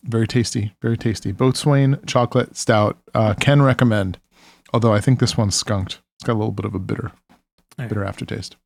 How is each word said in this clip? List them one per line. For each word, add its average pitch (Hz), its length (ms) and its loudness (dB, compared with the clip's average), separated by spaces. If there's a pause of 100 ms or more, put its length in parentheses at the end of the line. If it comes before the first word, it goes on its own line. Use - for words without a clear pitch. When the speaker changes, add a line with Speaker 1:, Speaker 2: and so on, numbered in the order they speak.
Speaker 1:
very 113 240 -2
tasty, 113 540 -2
very 117 160 -2
tasty. 110 340 -4
Boatswain 135 680 2 (100)
Chocolate - 500 0
Stout, 107 400 2 (160)
uh, 107 220 2
can 143 260 4
recommend, 110 580 2 (540)
although 117 200 4
I 104 60 4
think 127 200 2
this - 180 0
one's 104 180 0
skunked. 101 460 -4 (160)
It's - 80 -20
got 120 80 0
a 110 60 0
little 107 120 -2
bit 101 140 -6
of 104 100 -6
a 95 40 -4
bitter, - 320 -6 (180)
Speaker 2:
All - 60 -20 (440)
right. 120 80 -8
Speaker 1:
bitter 104 160 -4
aftertaste. - 520 -10 (100)